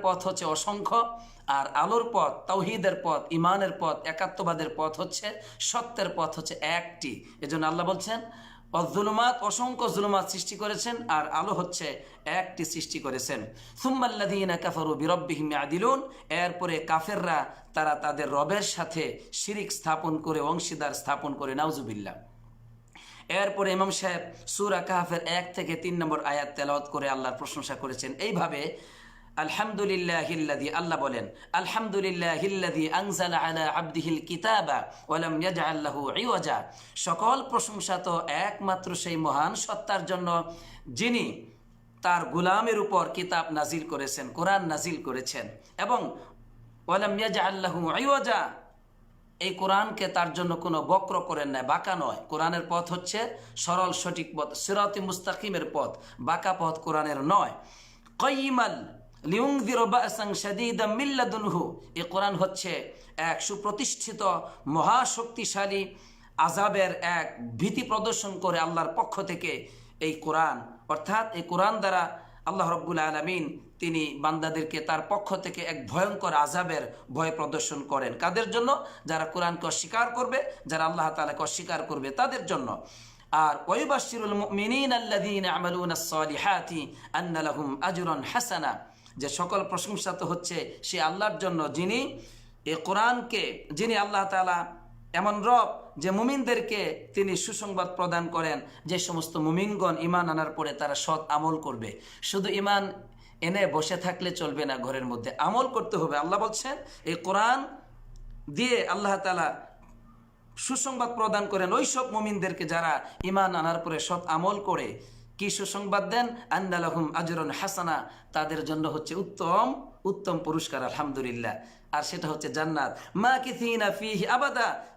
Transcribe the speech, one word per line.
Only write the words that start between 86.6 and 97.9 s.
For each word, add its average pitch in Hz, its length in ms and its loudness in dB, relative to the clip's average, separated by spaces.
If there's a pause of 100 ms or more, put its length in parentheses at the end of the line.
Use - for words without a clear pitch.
আন্না 165 300 -2
লাহুম 143 400 -2
আজরান 175 400 0 (100)
হাসানা", 160 460 -2 (380)
যে 139 120 -4
সকল 180 360 0
প্রশংসা 185 480 -4
তো 175 140 -4
হচ্ছে 170 560 -4
সে - 180 -2
আল্লাহর 190 380 2
জন্য, 165 340 0
যিনি 208 500 0 (420)
এ 156 100 0
কোরআনকে, 208 1000 0
যিনি 220 240 2
আল্লাহ 208 280 2
তাআলা 185 520 2 (360)
এমন 202 300 2
রব 226 260 8 (300)
যে 170 120 0
মুমিনদেরকে 226 1040 2
তিনি 196 220 2
সুসংবাদ 185 600 -4